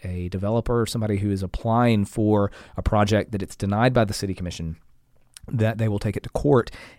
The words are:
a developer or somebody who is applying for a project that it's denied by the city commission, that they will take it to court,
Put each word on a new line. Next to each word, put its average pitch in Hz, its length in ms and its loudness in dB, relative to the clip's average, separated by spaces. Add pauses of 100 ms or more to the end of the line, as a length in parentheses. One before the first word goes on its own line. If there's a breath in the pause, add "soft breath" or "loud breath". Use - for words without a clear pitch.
a 90 280 -6
developer 110 500 -2
or 113 60 2
somebody 107 320 -2
who 101 120 0
is 98 140 0
applying 113 640 2
for 107 460 2 (260 loud breath)
a 95 40 -8
project 104 520 2
that 95 100 -4
it's - 140 -12
denied 107 360 2
by 120 120 4
the 101 80 -4
city 95 200 -4
commission, 85 440 -8 (720)
that 110 280 0
they 110 100 0
will 101 100 -2
take 104 200 -2
it - 60 -12
to - 80 -12
court, 139 400 2 (280 loud breath)